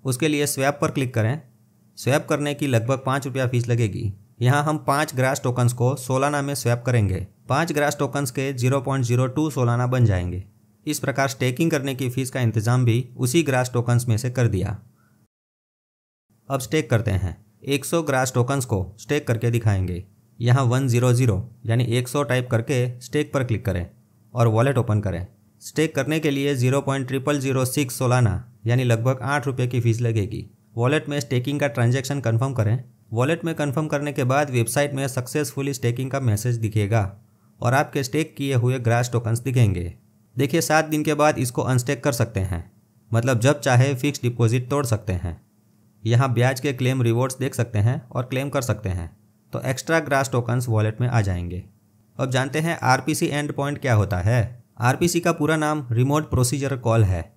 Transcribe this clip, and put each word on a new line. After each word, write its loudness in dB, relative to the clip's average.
उसके -2
लिए 0
स्वैप 0
पर 0
क्लिक -2
करें। 0
स्वैप 0
करने -2
की -4
लगभग 0
पाँच -2
रुपया -2
फीस 0
लगेगी। 0
यहाँ 2
हम 0
पाँच 0
ग्रास 0
टोकन्स 2
को 0
Solana 0
में -4
स्वैप -2
करेंगे। 0
पाँच 0
ग्रास 0
टोकन्स -2
के -4
ज़ीरो 2
पॉइंट -2
ज़ीरो 2
टू 0
Solana 2
बन 4
जाएंगे। 0
इस -4
प्रकार 0
स्टेकिंग 0
करने -2
की -2
फीस -4
का -4
इंतजाम 2
भी 2
उसी 2
ग्रास 0
टोकन्स 2
में 2
से -2
कर 2
दिया। 0
अब -2
स्टेक -2
करते 2
हैं। -2
एक -2
सौ 0
ग्रास 0
टोकन्स 0
को -2
स्टेक -4
करके 0
दिखाएंगे। 0
यहाँ 4
वन 2
ज़ीरो 4
ज़ीरो 2
यानी 0
एक -2
सौ -2
टाइप -2
करके -2
स्टेक -4
पर 0
क्लिक -2
करें -2
और 4
वॉलेट 2
ओपन 2
करें। -4
स्टेक -2
करने 0
के 0
लिए 0
ज़ीरो 2
पॉइंट -2
ट्रिपल -2
ज़ीरो 0
सिक्स -2
Solana 4
यानी 2
लगभग 2
आठ -2
रुपये -2
की -2
फीस 2
लगेगी। -2
वॉलेट 0
में -2
स्टेकिंग -2
का 0
ट्रांजैक्शन 0
कन्फर्म 0
करें। 0
वॉलेट 0
में -2
कन्फर्म -2
करने -2
के 0
बाद 2
वेबसाइट 0
में -2
सक्सेसफुली -4
स्टेकिंग -4
का -2
मैसेज 0
दिखेगा 0
और 0
आपके 0
स्टेक -4
किए -2
हुए 2
ग्रास 2
टोकन्स 0
दिखेंगे। 2
देखिए 2
सात 4
दिन -2
के 2
बाद 4
इसको -2
अनस्टेक 0
कर 2
सकते -2
हैं, -4
मतलब 2
जब 4
चाहे 4
फिक्स -2
डिपॉजिट 0
तोड़ 0
सकते -2
हैं। -6
यहाँ 2
ब्याज 2
के -2
क्लेम 0
रिवॉर्ड्स 0
देख -4
सकते -2
हैं 2
और -6
क्लेम -4
कर 0
सकते -4
हैं, -4
तो -6
एक्स्ट्रा -2
ग्रास 0
टोकन्स -2
वॉलेट 0
में 0
आ 2
जाएंगे। -4
अब -4
जानते -2
हैं -2
आरपीसी 2
एंड -4
पॉइंट -4
क्या 0
होता 2
है। 0
आरपीसी 2
का 0
पूरा 0
नाम -2
रिमोट 2
प्रोसीजर 0
कॉल 4
है। 0